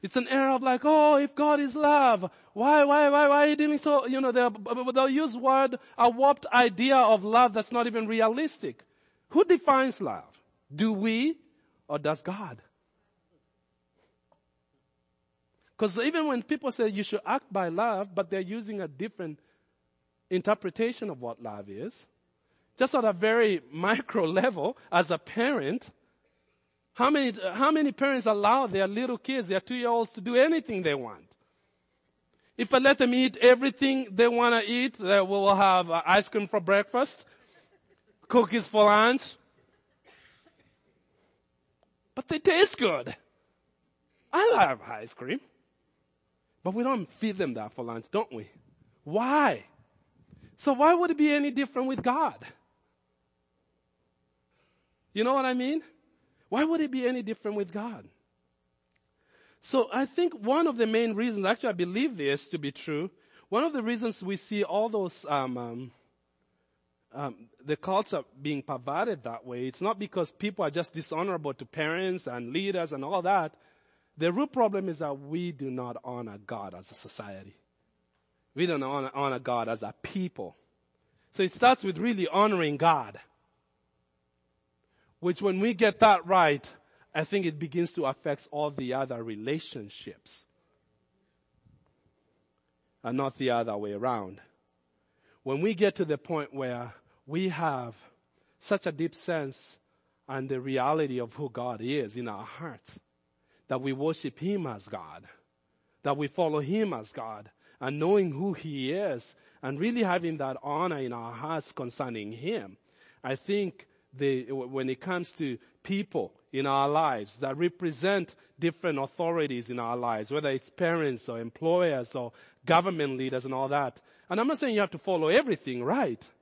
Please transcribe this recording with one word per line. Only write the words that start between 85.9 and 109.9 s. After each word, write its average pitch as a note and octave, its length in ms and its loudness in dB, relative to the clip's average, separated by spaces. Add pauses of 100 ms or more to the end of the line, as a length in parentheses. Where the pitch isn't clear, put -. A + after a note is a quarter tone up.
that G3+ 260 6
right, E3+ 460 2 (420)
I D#3 120 -2
think G3 200 -2
it D#3 140 -4
begins E3 360 -4
to E3 120 -4
affect D#3 460 -6
all D3+ 180 -4
the C3 240 -6
other B2+ 260 -6
relationships A2+ 1200 -10 (2500)
and B2 140 -4
not C3+ 200 -2
the C3 140 0
other A#2 260 0
way G#2 180 -6
around. G#2 460 -6 (1000)
When C3+ 180 -4
we G#3 140 0
get F#3+ 220 0
to F#3 80 -2
the D3+ 140 -4
point D3+ 360 -8
where B2 400 -8 (320)
we F3 220 -4
have C#3 480 -4 (640)
such - 260 -2
a E3+ 60 -4
deep D#3 240 -6
sense - 640 -8 (480)
and C3 200 -6
the C3 120 -4
reality C3+ 580 0
of A#2 160 -8
who C#3+ 160 -8
God A#2+ 300 -8
is A#2+ 360 -4
in A#2+ 120 -8
our G#2 160 -10
hearts, C3+ 560 -16 (680)
that C3 140 -4
we C3+ 140 -4
worship D3+ 440 -6
him F#3 280 -4
as A2 200 -10
God, F2 380 -14 (800)
that C#3+ 160 -2
we D3 100 -4
follow D#3 320 -2
him F#3+ 320 -2
as A2 200 -10
God, A2 380 -14 (300)
and C3+ 180 -4
knowing F#3 320 2
who F3 220 -4
he C#3 400 -6
is, E3+ 420 -6 (280)
and C#3 180 -6
really A#3 220 0